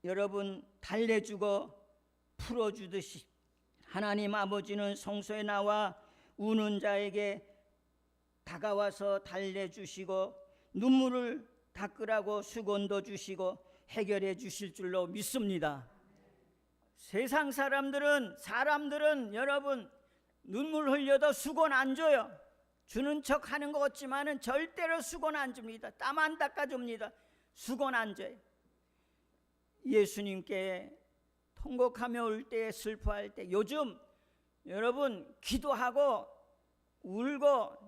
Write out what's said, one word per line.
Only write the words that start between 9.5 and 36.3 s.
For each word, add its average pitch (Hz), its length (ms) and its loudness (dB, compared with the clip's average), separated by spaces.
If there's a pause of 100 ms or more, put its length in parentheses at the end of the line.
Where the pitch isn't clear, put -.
눈물을 247 760 4 (240)
닦으라고 208 680 -2
수건도 202 600 -2
주시고 190 600 -6 (260)
해결해 196 460 0
주실 202 380 -10
줄로 185 320 -2
믿습니다. 180 840 -2 (1080)
세상 269 540 0
사람들은, 277 880 2
사람들은 285 960 0
여러분, 277 560 0 (540)
눈물 294 460 0
흘려도 277 420 6
수건 302 400 2
안 269 220 4
줘요. 285 360 4 (560)
주는 285 360 -2
척 277 300 0
하는 294 200 -4
것 294 60 -2
같지만은 277 640 -2
절대로 320 600 -2
수건 311 360 -4
안 262 180 -4
줍니다. 226 360 -12
땀 277 280 -4
안 311 200 2
닦아줍니다. 254 720 -2 (440)
수건 262 400 -2
안 220 200 -2
줘요. 226 220 -10 (1500)
예수님께 196 1120 0 (600)
통곡하며 247 680 0
울 220 240 -2
때, 226 220 -2
슬퍼할 208 640 -4
때, 180 160 -12
요즘 202 480 0 (680)
여러분, 240 760 -2
기도하고 247 840 2 (760)